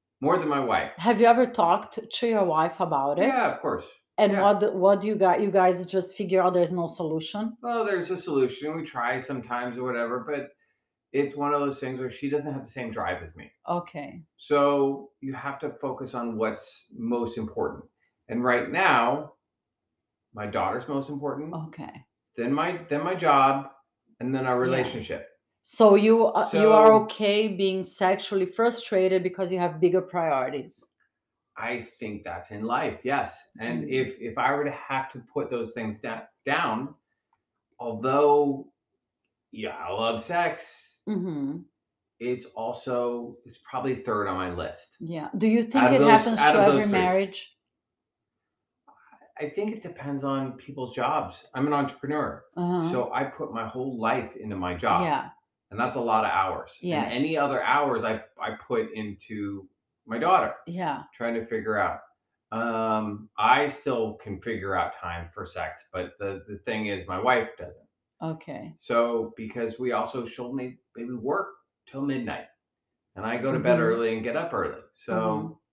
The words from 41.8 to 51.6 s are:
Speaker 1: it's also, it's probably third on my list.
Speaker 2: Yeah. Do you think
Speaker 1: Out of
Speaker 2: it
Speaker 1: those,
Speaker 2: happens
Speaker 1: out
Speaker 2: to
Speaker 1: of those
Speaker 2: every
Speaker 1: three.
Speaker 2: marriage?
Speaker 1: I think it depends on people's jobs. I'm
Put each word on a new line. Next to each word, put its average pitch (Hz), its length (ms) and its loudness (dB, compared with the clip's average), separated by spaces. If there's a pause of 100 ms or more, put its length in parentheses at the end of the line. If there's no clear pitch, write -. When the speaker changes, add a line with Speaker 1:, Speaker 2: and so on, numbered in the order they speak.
Speaker 1:
it's 123 260 -6 (100)
also, 120 920 -4
it's - 140 -20
probably 131 360 -4
third 104 320 -2
on 92 100 -2
my 90 140 -4
list. - 480 -10
Speaker 2:
Yeah. 165 380 -10
Do 208 100 2
you 226 160 4
think 226 200 -6
Speaker 1:
Out 254 80 8
of 269 40 6
Speaker 2:
it - 40 6
Speaker 1:
those, 220 100 8
Speaker 2:
happens 226 300 6
Speaker 1:
out - 140 8
Speaker 2:
to 214 60 6
Speaker 1:
of 196 60 8
those 202 160 8
Speaker 2:
every - 40 2
Speaker 1:
three. 208 60 0
Speaker 2:
marriage? 190 640 0 (1800)
Speaker 1:
I 147 100 -6
think 214 240 -4
it 220 100 -12
depends 139 400 -8
on 135 300 -4
people's 131 420 -12
jobs. 127 480 -2 (100)
I'm 135 140 0